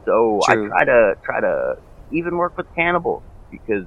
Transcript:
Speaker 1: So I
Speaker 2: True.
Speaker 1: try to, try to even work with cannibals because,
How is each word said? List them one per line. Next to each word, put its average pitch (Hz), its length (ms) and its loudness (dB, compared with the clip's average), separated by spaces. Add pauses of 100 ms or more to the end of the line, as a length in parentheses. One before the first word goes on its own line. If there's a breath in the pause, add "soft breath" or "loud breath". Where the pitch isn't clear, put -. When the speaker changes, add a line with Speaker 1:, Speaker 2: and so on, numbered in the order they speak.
Speaker 1:
So 110 420 2
I - 60 6
Speaker 2:
True. 107 140 -2
Speaker 1:
try - 160 2
to, 117 380 4
try 117 180 -4
to 67 360 -2 (360)
even 170 260 -4
work 175 180 -4
with 180 180 -8
cannibals 170 480 -2 (280)
because, 101 360 -6